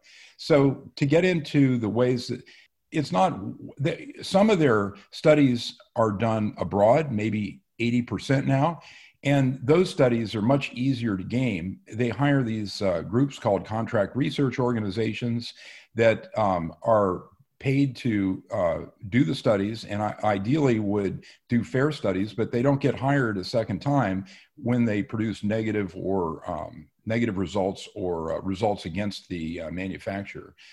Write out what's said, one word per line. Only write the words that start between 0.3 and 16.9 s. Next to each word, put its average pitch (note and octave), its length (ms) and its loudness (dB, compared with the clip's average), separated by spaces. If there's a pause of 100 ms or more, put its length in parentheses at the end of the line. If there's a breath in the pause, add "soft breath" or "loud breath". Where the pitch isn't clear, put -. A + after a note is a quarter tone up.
So - 200 2 (440)
to D3+ 140 0
get E3+ 100 4
into C#3+ 540 2
the G#2 220 -2
ways B2 280 0
that, B2+ 140 -8 (500 loud breath)
it's D#3+ 260 -4
not, F#3 120 4 (540)
the, D#3+ 80 0 (300)
some G3 280 4
of G3+ 80 4
their G#2+ 360 4 (160 loud breath)
studies C#3+ 640 4 (260)
are A2 100 2 (180)
done G#2+ 280 0
abroad, G#2+ 520 4
maybe G#2+ 520 -2 (160)
eighty A#2+ 240 2
percent C3 440 0
now. C#3 340 2 (420 loud breath)
And C#3 360 2 (140)
those F3+ 180 4
studies A#2 460 2
are G#2 60 0 (120)
much C#3+ 180 -2
easier A#2 440 0
to F2+ 80 -4 (160)
game. F#2+ 400 -4 (200)
They A#2+ 100 0
hire C#3 340 2
these, A2 360 -6
uh, F2+ 220 0 (120)
groups C3+ 300 0
called F#2+ 220 2
contract A2 480 -2
research C#3 440 -2
organizations A#2 960 -2 (400 loud breath)
that, A2+ 240 4 (200)
um, F#2+ 260 2 (180)
are G#2 300 4 (460)